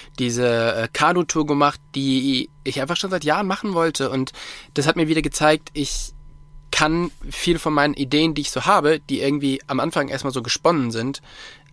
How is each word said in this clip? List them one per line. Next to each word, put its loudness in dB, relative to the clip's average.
diese, 2
äh, -2
Kanu-Tour 2
gemacht, 2
die 0
ich -4
einfach -2
schon -4
seit -2
Jahren 2
machen -4
wollte. 0
Und -2
das 0
hat 2
mir 2
wieder 2
gezeigt, 2
ich -6
kann 0
viel 0
von -2
meinen 4
Ideen, 0
die -4
ich -4
so -4
habe, 4
die -4
irgendwie 0
am -2
Anfang -2
erstmal -6
so -4
gesponnen 2
sind, -4